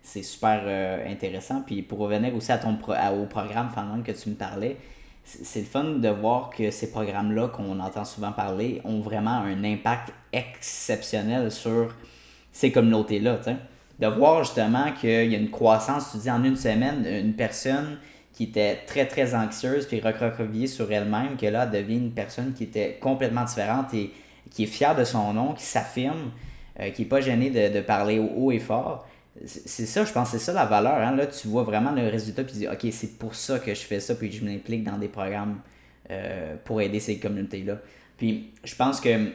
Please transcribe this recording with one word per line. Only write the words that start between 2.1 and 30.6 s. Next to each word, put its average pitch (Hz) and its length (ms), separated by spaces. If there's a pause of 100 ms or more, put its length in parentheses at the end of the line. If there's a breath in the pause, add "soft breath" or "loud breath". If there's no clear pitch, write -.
aussi 117 200
à 113 40
ton 107 200
pro-, 107 180
à, 101 160
au 101 140
programme 107 500
Fun 104 160
Run 117 120
que 113 100
tu - 160
me 104 60
parlais, 104 420 (480 loud breath)
c-, - 180
c'est - 160
le 101 60
fun 139 180
de 139 240
voir 110 420
que 107 220
ces - 200
programmes-là 107 580
qu'on 98 320
entend 95 240
souvent 104 260
parler 101 540
ont 107 160
vraiment 107 300 (100)
un 98 240
impact 107 480 (180)
exceptionnel 113 1200
sur 117 420 (600 loud breath)
ces 131 180
communautés-là, 110 680
tu - 120
sais. 131 40 (440 loud breath)
De 107 80
voir 139 380
justement 123 480
qu'il 113 360
y 110 60
a 104 40
une 107 120
croissance, 117 640
tu 110 60
dis 123 120
en 120 140
une 131 100
semaine, 123 500
une 104 280
personne 135 640 (340 loud breath)
qui 113 140
était 104 320 (100)
très, 135 200
très 123 280
anxieuse 131 520
puis 113 120
recroquevillée 113 680
sur 117 220
elle-même, 107 460
que 110 120
là, 113 220
elle 104 120
devient 110 160
une 120 160
personne 123 400
qui 120 100
était 104 380
complètement 127 420
différente 113 500
et 101 180 (400 loud breath)
qui 110 120
est 107 40
fière 143 280
de 127 80
son 107 300
nom, 131 200
qui - 100
s'affirme, 131 680 (480 loud breath)
euh, 98 120
qui 113 100
est 110 40
pas 135 140
gênée 131 300
de, 104 240
de 101 80
parler 104 380
haut, 107 180
haut 131 160
et 110 60
fort. 120 460 (400 loud breath)
C'est, - 220
c'est - 180
ça, 208 180
je 214 80
pense, 120 180
c'est 117 100
ça 175 120
la 175 140